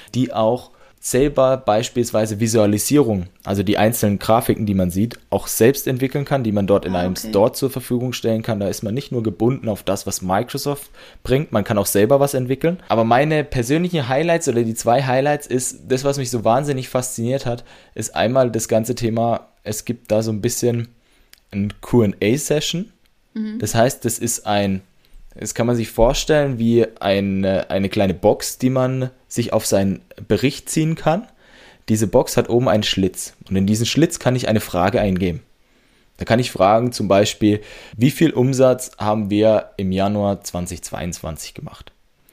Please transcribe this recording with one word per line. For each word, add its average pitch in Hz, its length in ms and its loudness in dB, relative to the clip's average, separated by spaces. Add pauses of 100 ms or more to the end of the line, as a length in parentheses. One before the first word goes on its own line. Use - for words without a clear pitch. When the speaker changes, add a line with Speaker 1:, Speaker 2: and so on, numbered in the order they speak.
(140)
Speaker 1:
die 127 180 -2
auch 113 380 0 (320)
selber 131 540 2
beispielsweise 110 840 -2
Visualisierung, 110 840 2 (160)
also 101 200 -2
die 98 160 0
einzelnen 107 400 2
Grafiken, 113 480 2
die 104 80 0
man 92 160 2
sieht, 101 280 -2 (120)
auch - 160 -2
selbst - 400 2
entwickeln 135 400 -2
kann, 135 180 -2
die 107 80 0
man 101 140 0
dort 98 180 2
in 92 100 -2
Speaker 2:
Ah, 90 60 0
Speaker 1:
einem 90 120 -2
Speaker 2:
okay. 110 180 -8
Speaker 1:
Store 107 220 4
zur 131 180 -4
Verfügung 123 420 -4
stellen 113 300 -2
kann. 110 180 -4
Da 101 80 -2
ist - 140 -6
man 101 100 -4
nicht 139 180 -6
nur 123 120 -2
gebunden 113 480 -2
auf 98 120 -6
das, 98 240 -4
was - 140 -6
Microsoft 120 720 -4 (320)
bringt, 135 300 -2
man 104 120 0
kann 107 140 -2
auch 101 80 0
selber 120 340 4
was 139 140 0
entwickeln. 135 560 -2
Aber 113 140 2
meine 147 400 2
persönlichen 147 640 -2
Highlights 165 380 0
oder 120 160 2
die 113 120 -2
zwei 117 280 2
Highlights 135 440 0
ist, 127 320 -4 (100)
das, 131 160 0
was 139 140 0
mich 127 120 -4
so 117 140 -4
wahnsinnig 131 460 0
fasziniert 123 560 -4
hat, 123 180 -6 (300)
ist - 200 -8
einmal 127 360 2
das 113 180 -4
ganze 113 260 0
Thema, 113 540 -2 (160)
es - 220 -8
gibt - 240 -8
da 107 120 2
so 110 80 -2
ein 104 120 -4
bisschen 120 460 -2 (640)
ein 101 300 -2
Q 123 220 4
and 98 200 2
A-Session. 151 720 -2 (400)
Speaker 2:
Mhm. 214 260 -8
Speaker 1:
Das - 160 -4
heißt, 117 300 2
das 117 140 -4
ist - 280 -6
ein, 101 360 0 (520)
das - 200 -10
kann 117 120 0
man 120 100 2
sich 113 140 -4
vorstellen 139 680 2
wie 117 280 4 (120)
eine, 98 720 0
eine 98 180 0
kleine 95 260 0
Box, - 440 0
die 127 100 0
man 131 420 -2 (180)
sich - 240 -4
auf 110 120 0
seinen 98 360 0 (260)
Bericht - 420 0
ziehen 160 280 0
kann. 180 320 -2 (600)
Diese 107 200 0
Box - 280 2
hat - 120 2
oben 120 200 2
einen 104 140 4
Schlitz - 520 -2 (140)
und 95 60 -4
in 95 100 2
diesen 107 220 2
Schlitz 160 320 0
kann 127 160 0
ich 123 140 -2
eine 110 100 2
Frage 98 420 0
eingeben. 92 400 0 (760)
Da - 80 -10
kann 117 160 2
ich 120 100 -4
fragen, 113 400 4
zum 110 160 -4
Beispiel, 104 540 4 (360)
wie 120 140 4
viel - 220 2
Umsatz 127 640 2
haben 107 320 -2
wir 104 460 4
im 95 160 -4
Januar 101 500 0
zwanzig 87 400 -8
zweiundzwanzig - 720 -10
gemacht? - 380 -18 (400)